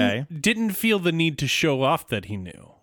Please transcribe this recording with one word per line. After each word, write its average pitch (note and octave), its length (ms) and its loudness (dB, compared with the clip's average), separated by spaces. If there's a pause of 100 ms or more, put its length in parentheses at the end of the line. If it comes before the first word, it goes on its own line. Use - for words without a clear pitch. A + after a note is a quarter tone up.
(280)
didn't, D#3 140 -10
didn't A3 300 2
feel G#3+ 280 2
the E3+ 140 2
need E3 240 0
to C#3+ 100 -2
show C3+ 360 2
off D3 240 2
that G2+ 180 -4
he G#2 120 -8
knew. F#2 340 -12 (120)